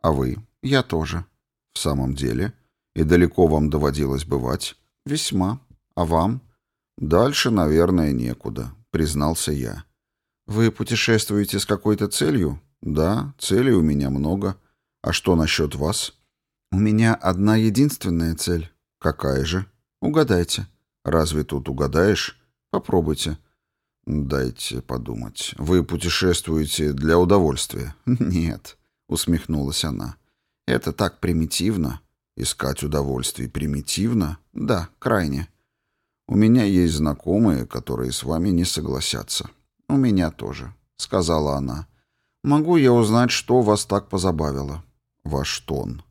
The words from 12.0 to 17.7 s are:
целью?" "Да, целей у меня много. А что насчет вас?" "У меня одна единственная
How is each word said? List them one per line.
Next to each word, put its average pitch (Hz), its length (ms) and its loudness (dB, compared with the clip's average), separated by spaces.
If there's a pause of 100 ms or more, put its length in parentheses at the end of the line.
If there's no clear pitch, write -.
целью?" 101 540 0 (200)
"Да, 98 560 -2
целей 120 360 2
у 90 80 6
меня 71 280 2
много. 87 480 -2 (440)
А - 120 -2
что 90 220 2
насчет 76 400 0
вас?" - 380 -4 (580)
"У 95 60 0
меня 107 360 4
одна 98 420 2
единственная 104 800 0